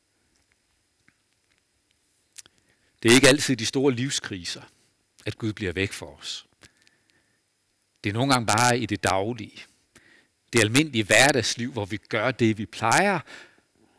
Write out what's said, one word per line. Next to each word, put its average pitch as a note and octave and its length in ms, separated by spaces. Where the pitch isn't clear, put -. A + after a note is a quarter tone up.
Det A2+ 80
er A#2+ 40
ikke C3 120
altid C3+ 280
de A2 100
store C3+ 280
livskriser, A2+ 680
at G#2+ 120
Gud A2 160
bliver G2 200
væk F#2+ 200
for C#2+ 280
os. - 260
Det G2+ 60
er G2+ 40
nogle C3 200
gange A#2+ 120
bare A#2+ 340
i A#2+ 60
det G#2 180
daglige. G2+ 600
Det A#2 60
almindelige A#2 440
hverdagsliv, B2+ 680
hvor G#2 140
vi G#2 120
gør A#2 340
det, A2+ 260
vi G#2+ 80
plejer. D#3+ 540